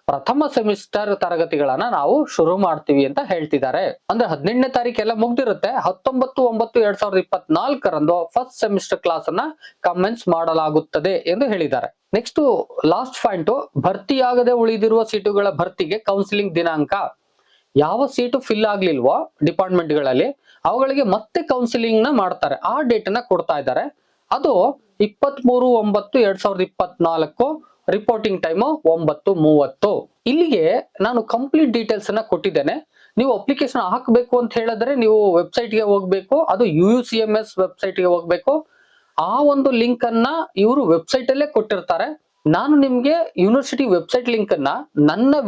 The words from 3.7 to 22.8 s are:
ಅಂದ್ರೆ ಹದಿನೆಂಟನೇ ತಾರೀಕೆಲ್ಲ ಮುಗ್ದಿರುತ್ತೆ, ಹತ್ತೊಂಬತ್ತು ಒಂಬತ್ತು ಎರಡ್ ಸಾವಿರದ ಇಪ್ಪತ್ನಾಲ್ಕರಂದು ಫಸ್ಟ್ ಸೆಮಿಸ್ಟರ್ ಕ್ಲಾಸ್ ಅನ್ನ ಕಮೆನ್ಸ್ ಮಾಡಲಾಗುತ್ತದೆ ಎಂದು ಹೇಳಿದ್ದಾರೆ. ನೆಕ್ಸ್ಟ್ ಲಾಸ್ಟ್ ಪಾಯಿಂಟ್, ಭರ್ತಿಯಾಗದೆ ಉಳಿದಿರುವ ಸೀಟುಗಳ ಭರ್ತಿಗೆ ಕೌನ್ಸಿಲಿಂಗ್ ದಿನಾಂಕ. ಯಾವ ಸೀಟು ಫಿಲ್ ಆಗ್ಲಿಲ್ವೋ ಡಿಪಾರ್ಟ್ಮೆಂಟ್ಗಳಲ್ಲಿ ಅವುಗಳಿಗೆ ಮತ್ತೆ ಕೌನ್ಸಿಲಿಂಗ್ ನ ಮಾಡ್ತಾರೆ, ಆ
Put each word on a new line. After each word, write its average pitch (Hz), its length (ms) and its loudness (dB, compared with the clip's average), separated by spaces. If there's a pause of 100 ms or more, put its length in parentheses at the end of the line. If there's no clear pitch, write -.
ಅಂದ್ರೆ 226 200 0
ಹದಿನೆಂಟನೇ 214 400 -2
ತಾರೀಕೆಲ್ಲ 240 440 -2
ಮುಗ್ದಿರುತ್ತೆ, 226 760 -2
ಹತ್ತೊಂಬತ್ತು 254 560 -2
ಒಂಬತ್ತು 233 360 0
ಎರಡ್ 208 180 2
ಸಾವಿರದ 196 200 -2
ಇಪ್ಪತ್ನಾಲ್ಕರಂದು 175 1160 0
ಫಸ್ಟ್ 254 260 -4
ಸೆಮಿಸ್ಟರ್ 196 400 -2
ಕ್ಲಾಸ್ 160 300 -2
ಅನ್ನ 180 120 -2 (400)
ಕಮೆನ್ಸ್ 185 460 -2
ಮಾಡಲಾಗುತ್ತದೆ 160 800 0
ಎಂದು 190 360 -2
ಹೇಳಿದ್ದಾರೆ. 165 520 -4 (160)
ನೆಕ್ಸ್ಟ್ 240 540 0 (180)
ಲಾಸ್ಟ್ 247 380 0
ಪಾಯಿಂಟ್, 202 540 0
ಭರ್ತಿಯಾಗದೆ 247 720 0
ಉಳಿದಿರುವ 226 520 2
ಸೀಟುಗಳ 202 460 0
ಭರ್ತಿಗೆ 175 500 -2
ಕೌನ್ಸಿಲಿಂಗ್ 196 560 -2
ದಿನಾಂಕ. 160 380 0 (840)
ಯಾವ 175 300 2
ಸೀಟು 247 340 -2
ಫಿಲ್ 220 260 -2
ಆಗ್ಲಿಲ್ವೋ 185 680 0 (120)
ಡಿಪಾರ್ಟ್ಮೆಂಟ್ಗಳಲ್ಲಿ 165 880 0 (300)
ಅವುಗಳಿಗೆ 269 380 0
ಮತ್ತೆ 214 380 -2
ಕೌನ್ಸಿಲಿಂಗ್ 233 640 0
ನ 254 80 0
ಮಾಡ್ತಾರೆ, 180 440 -2
ಆ 240 260 -4